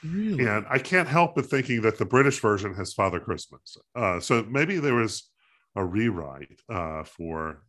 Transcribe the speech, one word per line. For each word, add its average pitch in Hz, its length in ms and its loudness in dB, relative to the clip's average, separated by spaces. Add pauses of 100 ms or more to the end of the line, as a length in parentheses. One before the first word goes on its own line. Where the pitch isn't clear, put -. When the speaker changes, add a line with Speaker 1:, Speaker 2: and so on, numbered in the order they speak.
Speaker 1:
Really? 175 460 0
Speaker 2:
And 104 220 0
I 135 100 2
can't 180 300 2
help 165 260 4
but 135 120 0
thinking 127 340 0
that 107 160 4
the 107 80 2
British 139 340 0
version 101 360 0
has 95 180 -8
Father 92 260 0
Christmas. - 560 -10 (180)
Uh, 92 280 0
so 117 280 2
maybe 160 280 0
there 143 180 0
was 113 340 -2 (460)
a 98 80 0
rewrite, 85 840 -2
uh, 80 340 -4
for 80 640 -8